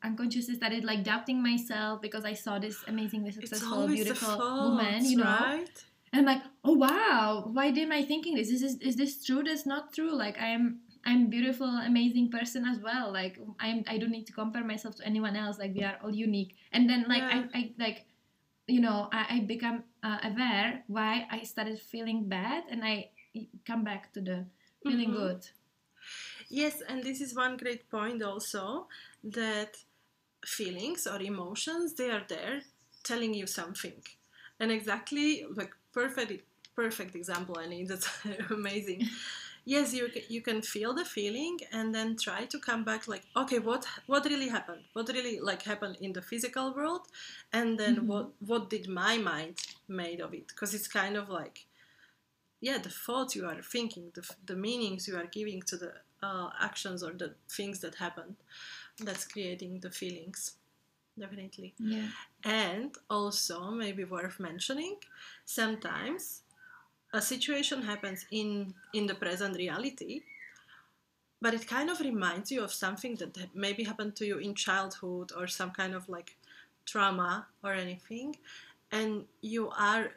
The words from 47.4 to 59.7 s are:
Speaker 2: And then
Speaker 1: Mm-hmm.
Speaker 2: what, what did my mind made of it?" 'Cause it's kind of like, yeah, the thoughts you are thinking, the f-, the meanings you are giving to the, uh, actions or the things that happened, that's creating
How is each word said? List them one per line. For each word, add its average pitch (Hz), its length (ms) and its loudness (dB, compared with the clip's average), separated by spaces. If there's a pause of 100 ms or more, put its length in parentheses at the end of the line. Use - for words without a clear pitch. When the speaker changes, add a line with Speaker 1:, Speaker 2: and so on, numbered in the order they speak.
Speaker 2:
And 226 260 2
then 214 160 6
Speaker 1:
Mm-hmm. 226 120 2
Speaker 2:
what, 202 320 0
what 208 320 -2
did 202 180 -4
my 196 300 2
mind 165 400 -2 (280)
made 170 340 -6
of 160 120 -8
it?" - 220 -12
'Cause 202 180 -4
it's 208 140 -6
kind 202 300 0
of 202 120 -6
like, 165 380 -8 (920)
yeah, 262 160 0
the - 120 -6
thoughts 254 460 -2
you 190 100 -6
are 170 160 -6
thinking, 196 540 -6
the 175 60 -12
f-, - 240 -14
the 185 100 -6
meanings 202 520 -2
you 196 100 -6
are 170 100 -4
giving 208 360 -6
to - 140 -4
the, 175 160 -10 (280)
uh, 185 280 -4 (100)
actions 190 440 -4
or 165 100 -6
the 175 220 -8 (140)
things 196 300 -6
that 208 160 -8
happened, 175 400 -8 (640)
that's 202 280 -6
creating 185 540 -8